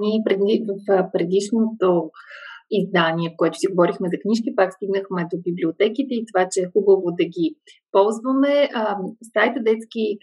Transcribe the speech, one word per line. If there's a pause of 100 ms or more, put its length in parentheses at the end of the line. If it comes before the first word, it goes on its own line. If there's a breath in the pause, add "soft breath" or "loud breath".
ние
преди,
в,
а,
предишното (680 loud breath)
издание,
в
което
си
говорихме
за
книжки,
пак
стигнахме
до (100)
библиотеките
и
това,
че
е
хубаво (120)
да
ги (360 soft breath)
ползваме.
А, (360)
сайта
Детски